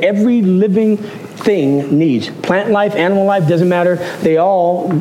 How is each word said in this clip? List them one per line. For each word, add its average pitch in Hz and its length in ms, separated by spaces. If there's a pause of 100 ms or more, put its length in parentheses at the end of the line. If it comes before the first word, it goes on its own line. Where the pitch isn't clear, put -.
every 208 380
living 202 560
thing 143 1000
needs. 139 300
Plant 202 420
life, 202 240
animal 196 300
life, 196 240
doesn't 175 200
matter. 175 280 (240)
They 160 160
all 180 640